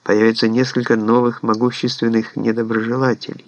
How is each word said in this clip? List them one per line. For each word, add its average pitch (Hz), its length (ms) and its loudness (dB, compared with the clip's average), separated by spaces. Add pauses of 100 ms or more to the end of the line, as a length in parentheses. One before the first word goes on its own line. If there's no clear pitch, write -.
появится 113 460 2
несколько 123 480 0
новых 117 480 0
могущественных 113 920 -2
недоброжелателей. 113 1120 -2